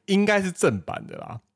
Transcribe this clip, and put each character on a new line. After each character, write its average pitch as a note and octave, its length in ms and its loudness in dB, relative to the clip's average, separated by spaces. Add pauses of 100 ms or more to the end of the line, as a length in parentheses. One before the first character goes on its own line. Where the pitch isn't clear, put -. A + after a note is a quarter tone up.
应 G3 180 4
该 G#3 180 4
是 F#3 100 -2
正 B2+ 300 2
版 - 260 -10
的 - 100 -14
啦， A2+ 220 -12 (160)